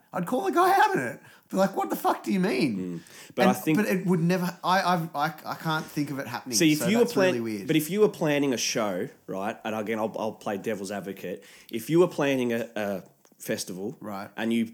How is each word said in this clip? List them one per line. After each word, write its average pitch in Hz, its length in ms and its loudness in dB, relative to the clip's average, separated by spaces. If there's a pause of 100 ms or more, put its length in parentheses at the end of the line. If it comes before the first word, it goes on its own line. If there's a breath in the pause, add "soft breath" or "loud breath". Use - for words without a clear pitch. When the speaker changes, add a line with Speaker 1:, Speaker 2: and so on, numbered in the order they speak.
(120)
Speaker 1:
I'd 175 140 -4
call 247 160 -2
the 381 100 -2
guy 349 200 4
out 415 260 6
on - 20 0
it. - 200 -6 (320 loud breath)
Be 196 60 -4
like, 196 200 2
"What 381 140 -2
the - 40 -4
fuck - 280 -2
do 330 100 -2
you 190 60 2
mean?" 180 380 2
Speaker 2:
Mm. 90 220 -6 (360 loud breath)
But 123 80 2
Speaker 1:
And 120 80 6
Speaker 2:
I - 20 6
think 156 240 0
Speaker 1:
but 208 80 2
it 196 220 0
would 180 140 4
never, 175 420 0
I, 185 180 4
I've, 170 340 0
I, 147 160 -2 (140)
I 120 80 -6
can't 156 320 -4
think 147 240 -4
of 139 80 -8
it 135 100 -6
happening. 120 300 -6
Speaker 2:
See, 160 140 6
if 151 80 2
Speaker 1:
So - 80 0
Speaker 2:
you 214 100 4
were 240 60 8
Speaker 1:
that's - 120 -2
really 185 180 4
Speaker 2:
plan-, 117 100 -2
Speaker 1:
weird. 107 240 -4
Speaker 2:
but 160 80 2
if 151 160 0
you 202 100 0
were 208 80 6
planning 143 460 0
a - 20 -2
show, 104 500 -2 (200)
right, 98 360 -6
and 110 120 -4
again, 110 240 -4
I'll, 107 180 -2
I'll 107 140 -4
play 104 260 -6
devil's 98 340 -4
advocate. 95 520 -8 (280 loud breath)
If 113 200 -6
you 165 80 6
were 180 80 6
planning 135 460 0
a, 117 220 -2
a 101 280 -4 (340)
festival, 104 640 -6
Speaker 1:
Right. 104 340 -10
Speaker 2:
and 113 160 -2
you 117 220 0